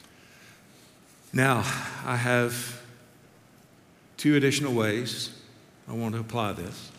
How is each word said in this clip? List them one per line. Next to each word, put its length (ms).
Now, 300
I 100
have 680
two 180
additional 380
ways 560
I 40
want 220
to 60
apply 320
this. 460